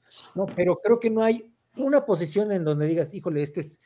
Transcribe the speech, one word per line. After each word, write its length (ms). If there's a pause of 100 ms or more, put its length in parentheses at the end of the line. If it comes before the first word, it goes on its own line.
(340)
no, 140
pero 300
creo 220
que 120
no 100
hay 320 (240)
una 280
posición 460
en 120
donde 240
digas, 260
"Híjole, 300
este 160
es 260